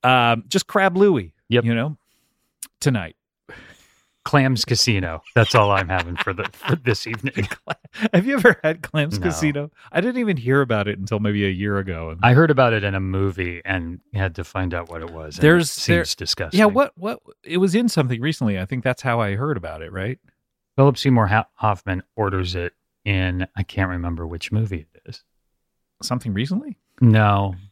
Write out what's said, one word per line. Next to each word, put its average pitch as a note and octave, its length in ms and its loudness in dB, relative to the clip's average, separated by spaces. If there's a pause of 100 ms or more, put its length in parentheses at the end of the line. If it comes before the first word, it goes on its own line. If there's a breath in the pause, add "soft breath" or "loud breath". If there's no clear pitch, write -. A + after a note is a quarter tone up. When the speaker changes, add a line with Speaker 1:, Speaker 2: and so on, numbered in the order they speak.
Speaker 1:
Um, A#2+ 420 2
just - 220 -4
crab F#3+ 280 2
Louie, F3 380 2 (140)
Speaker 2:
Yep. A#2 160 2
Speaker 1:
you A#2 100 0
know, C#3 220 -4 (800)
tonight. G#2 380 -2 (1080 loud breath)
Speaker 2:
Clams C3 400 2
Casino. F#2 580 -2 (120)
That's A#2 220 4
all G2+ 160 6
I'm F#2+ 160 0
having F2+ 280 -4
for - 160 -4
the, F#2 200 -6
for - 240 -4
this B2 320 -4
evening. A2+ 400 -6 (280)
Speaker 1:
<laughs> - 360 -6
Have F#3 140 2
you C#4 100 0
ever A3+ 260 4
had E3 200 -2
Clams D3+ 360 -4
Speaker 2:
No. F#2+ 80 -4
Speaker 1:
Casino? D3+ 440 -2 (200 loud breath)
I - 100 -2
didn't B3 200 -2
even G#3 160 0
hear C3 240 2
about A2+ 260 0
it G2+ 140 -4
until G2+ 180 -4
maybe G#2 280 0
a G2 40 2
year G2+ 280 -2
ago. E2+ 320 -6
And E2+ 120 -8
Speaker 2:
I A#2+ 120 8
heard D#3 180 6
about B2 220 4
it G#2 100 0
in G2+ 100 0
a F#2+ 60 -2
movie F#2+ 640 -4
and F2 340 -6 (160)
had G2 220 -4
to F2+ 80 -8
find F#2 280 -4
out F2 160 -6
what E2 120 -12
it E2 100 -12
was. D#2+ 260 -14
And - 60 -2
Speaker 1:
There's, E3 280 6
Speaker 2:
it - 20 -10
seems - 140 -8
Speaker 1:
there, E2+ 180 2 (120)
Speaker 2:
disgusting. F2+ 420 -4
Speaker 1:
yeah, G#3+ 80 6
what, A3 300 0
what? G3+ 220 -10 (240)
It E3 140 -6
was F#3 180 2
in A#3+ 140 2
something B2+ 320 0
recently. B2+ 380 -2
I F#2 80 -4
think B2+ 180 -8
that's B2+ 180 -2
how A#2 180 0
I G2 140 -2
heard C3+ 220 -4
about D#2+ 260 -10
it, E2+ 100 -14
right? G2 280 -8 (560)
Speaker 2:
Philip C3 220 4
Seymour A#2+ 300 4
Ho-, G#2+ 160 2 (100)
Hoffman F#2+ 480 -2 (120)
orders F#2+ 400 -2
it F2 200 -6 (300)
in, F#2 520 -2
I G2 60 -4
can't F#2+ 280 -2
remember E2+ 360 -6
which E2 260 -10
movie G2+ 420 -2
it - 120 -20
is. - 180 -18 (760)
Speaker 1:
Something A#2+ 320 -4
recently? F#3 440 -4 (220)
Speaker 2:
No. G#2 540 6 (180)